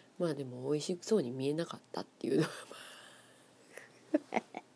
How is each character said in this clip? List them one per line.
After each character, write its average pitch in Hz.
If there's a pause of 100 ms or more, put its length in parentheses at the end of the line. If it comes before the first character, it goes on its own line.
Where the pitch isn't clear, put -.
(180)
ま 175
あ、 151
で 139
も、 123
美 151
味 147
し 175
そ 214
う -
に 120
見 131
え 147
な 165
か -
っ - (120)
た -
っ -
て -
い -
う -
の -
は、 - (1600)
ま -
あ、 -
<laughs> - (140)